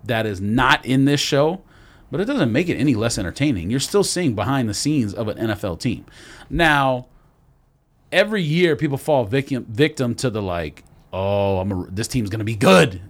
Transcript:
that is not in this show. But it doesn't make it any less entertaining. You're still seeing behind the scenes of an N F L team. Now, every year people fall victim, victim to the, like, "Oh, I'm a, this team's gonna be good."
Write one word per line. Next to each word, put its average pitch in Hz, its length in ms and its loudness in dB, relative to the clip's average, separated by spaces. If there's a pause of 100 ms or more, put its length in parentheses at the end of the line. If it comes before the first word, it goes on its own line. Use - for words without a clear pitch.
that 113 220 0
is 98 140 -6
not 123 460 2
in 135 180 2
this 143 160 2
show. 156 400 0 (500)
But 143 100 -4
it 202 40 0
doesn't 226 260 0
make 165 200 0
it 101 60 0
any 135 180 2
less 113 240 -2
entertaining. 95 520 -2
You're 127 80 0
still 196 240 0
seeing 175 320 0
behind 117 360 -2
the 98 40 -4
scenes 127 380 -2
of 107 160 -6
an - 100 -8
N 113 120 -2
F 101 140 -4
L 87 120 -4
team. 110 300 -6 (420)
Now, 139 580 2 (1040)
every 202 300 2
year 165 340 2
people 139 220 -2
fall 135 260 2
victim, 135 440 -2
victim 120 480 0
to 131 140 -2
the, 104 120 -4
like, 85 400 -6 (300)
"Oh, 98 460 0
I'm 98 140 -2
a, 92 180 -4
this 95 180 -6
team's 110 220 -2
gonna 113 140 -4
be 113 120 -4
good." 147 540 4